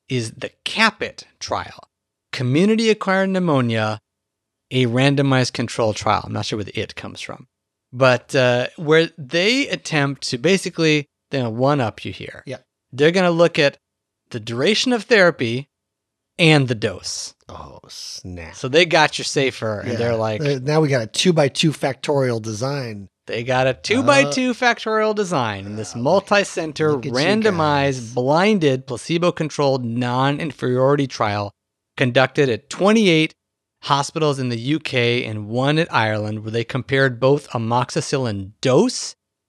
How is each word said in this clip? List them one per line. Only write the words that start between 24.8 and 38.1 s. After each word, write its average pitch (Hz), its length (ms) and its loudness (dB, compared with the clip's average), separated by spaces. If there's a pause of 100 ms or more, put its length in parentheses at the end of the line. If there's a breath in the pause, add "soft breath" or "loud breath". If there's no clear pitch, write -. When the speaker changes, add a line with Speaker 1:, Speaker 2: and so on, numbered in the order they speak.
Speaker 1:
design 131 500 -2
in 104 120 -10
this 107 180 -10
Speaker 2:
uh, 117 40 -8
Speaker 1:
multi-center, 160 920 0
Speaker 2:
look 135 140 -2
at - 0 -
you 135 60 -6
Speaker 1:
randomized, 151 880 2
Speaker 2:
guys. 117 140 -12
Speaker 1:
blinded, 147 720 2
placebo-controlled, 160 960 -2
non-inferiority 131 1200 0
trial 104 460 -4 (440)
conducted 131 540 2
at 107 180 -4
twenty-eight 185 640 4 (500)
hospitals 143 540 0
in 127 120 -2
the 117 80 -4
U 139 200 -2
K 120 460 0
and 107 240 -8
one 135 300 0
at 165 140 -2
Ireland, 107 480 -2
where 107 100 -10
they 117 140 -4
compared 135 540 -2
both 139 320 2
amoxicillin 117 1080 -4